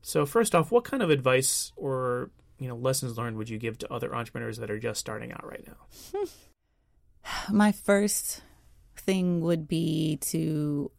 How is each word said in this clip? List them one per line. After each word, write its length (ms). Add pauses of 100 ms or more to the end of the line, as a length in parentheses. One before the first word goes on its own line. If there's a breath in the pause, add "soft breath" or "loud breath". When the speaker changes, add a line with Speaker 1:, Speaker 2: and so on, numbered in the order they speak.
Speaker 1:
So 240
first 300
off, 160
what 140
kind 180
of 80
advice 640
or, 560 (260)
you 100
know, 80
lessons 400
learned 220
would 120
you 100
give 200
to 140
other 220
entrepreneurs 420
that 140
are 80
just 200
starting 320
out 140
right 220
now? 580
Speaker 2:
<laughs> 1300
My 200
first 680 (560 soft breath)
thing 440
would 260
be 500 (140)
to 680